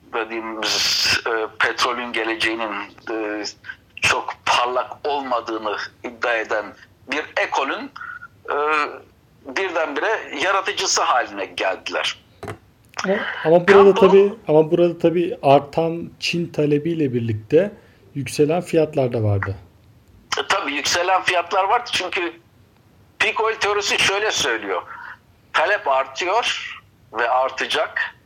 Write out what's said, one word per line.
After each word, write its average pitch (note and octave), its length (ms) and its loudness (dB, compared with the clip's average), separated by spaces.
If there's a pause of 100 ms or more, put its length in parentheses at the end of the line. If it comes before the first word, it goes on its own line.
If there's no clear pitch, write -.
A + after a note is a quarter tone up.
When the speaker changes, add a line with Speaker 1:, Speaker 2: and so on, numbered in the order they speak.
(120)
Speaker 1:
dediğimiz, A2 1120 -2
e, A2+ 200 -2 (120)
petrolün B2 540 -2
geleceğinin, A2+ 600 -4 (380)
e, G#2 340 -6 (580)
çok - 320 -2 (120)
parlak B2 460 -2 (120)
olmadığını A#2 720 -4 (260)
iddia A#2+ 320 -4
eden G#2+ 300 -4 (460)
bir D3 140 -4 (120)
ekolün, F#3 560 -4 (580)
e, - 60 -2 (840)
birdenbire E3 1000 -4
yaratıcısı F#3+ 600 0
haline A2 420 0
geldiler. F2+ 800 -6 (800)
Speaker 2:
Ama, F#3+ 100 2 (300)
ama E3+ 240 6
burada G3+ 40 8
Speaker 1:
Campbell G3 360 10
Speaker 2:
tabii, G3 260 8 (140)
ama D#3 220 6
burada E3+ 280 4
tabii E3+ 440 2
artan E3 680 2 (100)
Çin E3+ 320 -4
talebiyle D3 600 0
birlikte A#2+ 600 2 (420)
yükselen D3 460 0
fiyatlar D3+ 520 0
da A#2 100 0
vardı. G2 340 0 (840)
Speaker 1:
E, - 100 -4
tabii C#3+ 260 -2
yükselen F3 480 2
fiyatlar F3+ 420 0
vardı A#3 280 0
çünkü F3 480 -4 (800)
peak - 220 -2
oil A3 160 0
teorisi G3+ 420 -2
şöyle G#3 320 2
söylüyor. G#2 520 -2 (680)
Talep F#3 360 0
artıyor D#3 840 -2 (380)
ve A#2 180 0
artacak. C3 840 -2 (120)